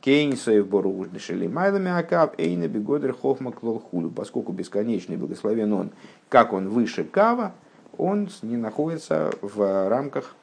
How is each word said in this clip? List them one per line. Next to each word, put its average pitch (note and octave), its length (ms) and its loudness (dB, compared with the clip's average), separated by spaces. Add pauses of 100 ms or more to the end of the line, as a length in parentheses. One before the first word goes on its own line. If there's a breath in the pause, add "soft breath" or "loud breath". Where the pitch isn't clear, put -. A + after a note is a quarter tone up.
кейн C#3+ 360 4
соев G#2 300 4
боруш F#2+ 420 0
дешели F2+ 380 -4
майла F#3+ 300 2
миакав, F3 600 2
эйна - 300 0
бегодер B2+ 460 0
хохма C3+ 400 -2
клол A2+ 260 -4
худу, E2+ 320 -4
поскольку - 420 -6
бесконечный, F#2+ 640 -4
благословен G#2+ 560 -2
он, F#2+ 180 -2 (380 loud breath)
как A#2 240 6
он F#2+ 160 -2
выше A#2+ 360 0
кава, A3 480 2 (440 loud breath)
он G3+ 320 -2
с-, - 140 -14
не A#2 140 -4
находится A#2 760 -2 (100)
в G2 480 0
рамках C3+ 540 -2